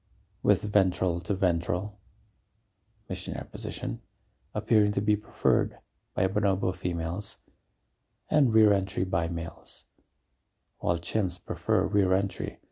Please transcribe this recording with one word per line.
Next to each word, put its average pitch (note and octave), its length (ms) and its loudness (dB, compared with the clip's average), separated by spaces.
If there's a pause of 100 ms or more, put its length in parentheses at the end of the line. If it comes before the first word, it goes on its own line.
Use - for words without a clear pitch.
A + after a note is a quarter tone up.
(420)
with G#2+ 200 4
ventral F#2 580 0
to F#2+ 140 -4
ventral, F2+ 640 -2 (1080)
missionary - 420 -6
position, A2 500 -6 (540)
appearing G#2 380 2
to G#2 80 0
be G#2 160 2
preferred G#2+ 640 0 (360)
by G2 140 2
bonobo G2+ 480 0
females, E2+ 640 -4 (920)
and C#3 240 2
rear A2 180 6
entry G2 300 0
by F#2 240 -2
males, E2+ 600 -8 (920)
while F2+ 200 0
chimps - 460 -2
prefer G2 380 0
rear F#2 320 2
entry G2 440 -2 (140)